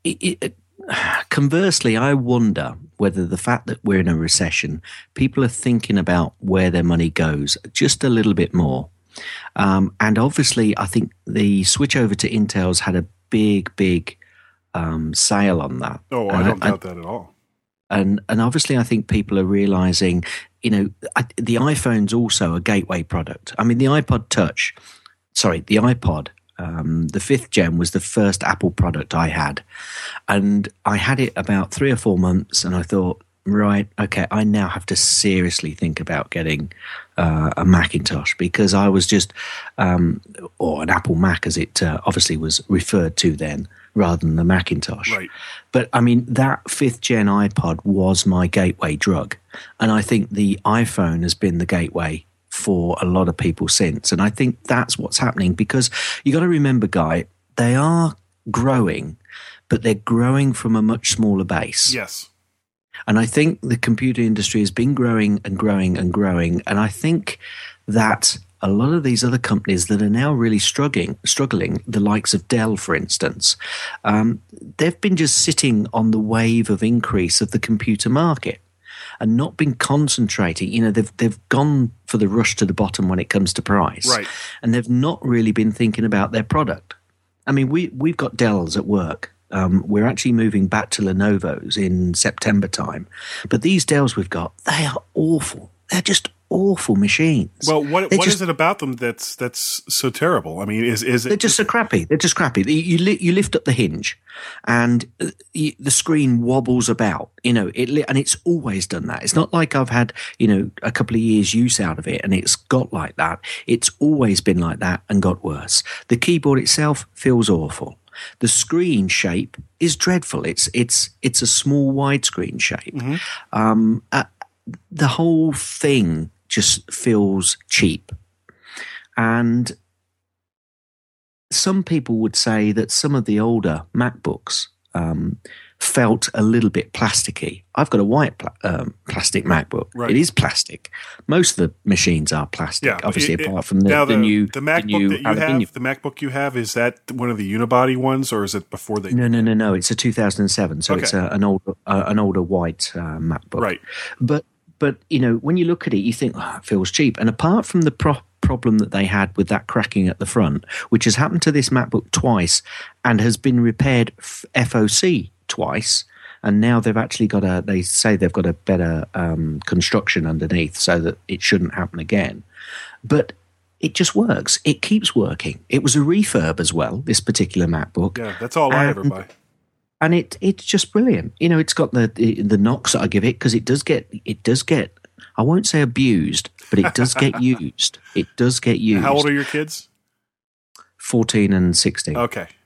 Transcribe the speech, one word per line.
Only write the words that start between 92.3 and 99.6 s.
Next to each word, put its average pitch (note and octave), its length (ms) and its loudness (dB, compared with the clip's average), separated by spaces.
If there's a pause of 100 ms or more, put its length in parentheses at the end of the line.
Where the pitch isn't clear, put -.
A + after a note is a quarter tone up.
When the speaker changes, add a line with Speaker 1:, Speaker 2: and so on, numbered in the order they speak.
Speaker 1:
time. - 380 -8 (420)
But - 140 0
these F#3+ 220 2
Dells C#3+ 300 2
we've F#2 160 -4
got, E2+ 220 -6 (120)
they D3+ 200 0
are C3+ 180 -4 (120)
awful. D#3+ 560 -2 (200)
They're F3+ 120 0
just - 260 0 (220)
awful F#3+ 460 0
machines. C3 540 2 (160)
Speaker 2:
Well, D3+ 180 2
what, F3 240 0
Speaker 1:
They're F#3+ 100 4
Speaker 2:
what F3+ 60 2
Speaker 1:
just G3 120 4
Speaker 2:
is F#3 60 -8
it F3 60 -2
about D#3 300 0
them C3+ 160 -4
that's, A#2 420 -6
that's - 460 -6 (120)